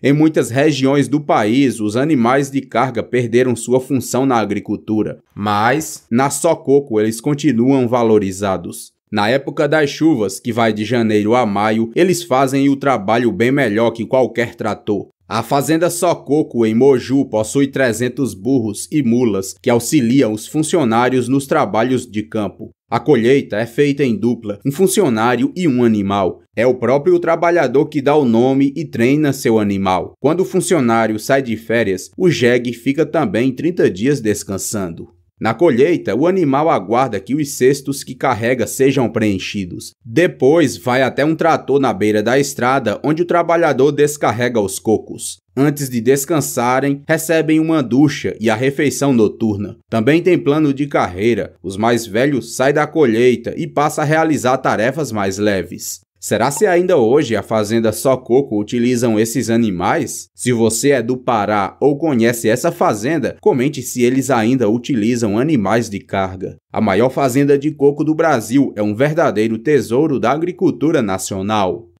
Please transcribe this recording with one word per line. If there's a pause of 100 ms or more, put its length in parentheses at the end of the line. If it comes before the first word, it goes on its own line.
Em
muitas
regiões
do
país,
os
animais
de
carga
perderam
sua
função
na
agricultura, (180)
mas
na
Só
Coco
eles
continuam
valorizados. (220)
Na
época
das
chuvas,
que
vai
de
janeiro
a
maio,
eles
fazem
o
trabalho
bem
melhor
que
qualquer
trator. (200)
A
fazenda
Só
Coco,
em
Moju,
possui
trezentos
burros
e
mulas
que
auxiliam
os
funcionários
nos
trabalhos
de
campo. (200)
A
colheita
é
feita
em
dupla,
um
funcionário
e
um
animal. (160)
É
o
próprio
trabalhador
que
dá
o
nome
e
treina
seu
animal.
Quando
o
funcionário
sai
de
férias,
o
jegue
fica
também
trinta
dias
descansando. (320)
Na
colheita,
o
animal
aguarda
que
os
cestos
que
carrega
sejam
preenchidos. (140)
Depois,
vai
até
um
trator
na
beira
da
estrada,
onde
o
trabalhador
descarrega
os
cocos. (180)
Antes
de
descansarem,
recebem
uma
ducha
e
a
refeição
noturna. (120)
Também
tem
plano
de
carreira.
Os
mais
velhos
saem
da
colheita
e
passam
a
realizar
tarefas
mais
leves. (220)
Será
se
ainda
hoje
a
fazenda
Só
Coco
utilizam
esses
animais?
Se
você
é
do
Pará
ou
conhece
essa
fazenda,
comente
se
eles
ainda
utilizam
animais
de
carga. (180)
A
maior
fazenda
de
coco
do
Brasil
é
um
verdadeiro
tesouro
da
agricultura
nacional. (120)